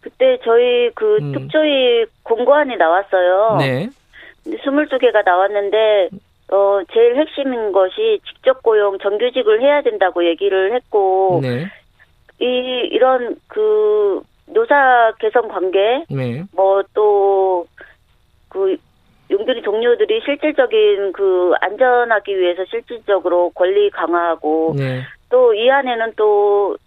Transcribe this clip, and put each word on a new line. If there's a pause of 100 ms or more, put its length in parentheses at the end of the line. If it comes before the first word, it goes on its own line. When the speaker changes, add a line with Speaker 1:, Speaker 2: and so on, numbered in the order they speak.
Speaker 1:
그때
저희
그
Speaker 2:
음.
Speaker 1:
특조위 (180)
공고안이
나왔어요.
Speaker 2:
네. (540)
Speaker 1:
근데
스물두
개가
나왔는데, (420)
어, (140)
제일
핵심인
것이
직접
고용,
정규직을
해야
된다고
얘기를
했고,
Speaker 2:
네. (720)
Speaker 1:
이, (460)
이런 (120)
그 (280)
노사
개선
관계,
Speaker 2:
네. (100)
Speaker 1:
뭐 (120)
또 (840)
그 (520)
용두리
동료들이
실질적인
그
안전하기
위해서
실질적으로
권리
강화하고,
Speaker 2:
네. (280)
Speaker 1:
또
이
안에는
또